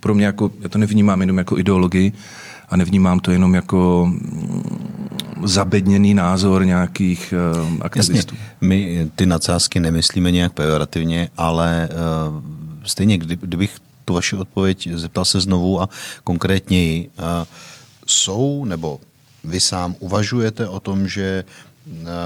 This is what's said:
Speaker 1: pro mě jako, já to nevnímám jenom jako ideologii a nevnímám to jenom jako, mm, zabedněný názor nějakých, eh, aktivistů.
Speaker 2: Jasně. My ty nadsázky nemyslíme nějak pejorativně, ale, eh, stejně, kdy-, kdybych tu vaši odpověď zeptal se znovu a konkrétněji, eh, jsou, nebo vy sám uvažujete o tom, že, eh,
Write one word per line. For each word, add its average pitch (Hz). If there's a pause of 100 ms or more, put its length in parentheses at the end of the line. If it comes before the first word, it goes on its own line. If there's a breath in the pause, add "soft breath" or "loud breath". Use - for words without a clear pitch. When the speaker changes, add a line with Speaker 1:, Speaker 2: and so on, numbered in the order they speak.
Speaker 1:
pro 107
mě 104
jako, 101 (100)
já 95
to 104
nevnímám 104
jenom 92
jako 92
ideologii 92 (560 loud breath)
a 90
nevnímám 92
to -
jenom 92
jako, 90
mm, -
zabedněný 98
názor 95
nějakých, 90
eh, 82
aktivistů. -
Speaker 2:
Jasně. - (220 loud breath)
My 92
ty 95
nadsázky 87
nemyslíme 82
nějak 87
pejorativně, 80
ale, 82
eh, 78 (260)
stejně, 98
kdy-, 82
kdybych 90 (280)
tu 92
vaši 90
odpověď 95
zeptal 85
se 98
znovu 90
a 98 (360 loud breath)
konkrétněji, 87
eh, 85 (600 loud breath)
jsou, 139
nebo 82 (440)
vy 82
sám 90
uvažujete 107
o 95
tom, 98
že, 95 (460 loud breath)
eh, 82 (220)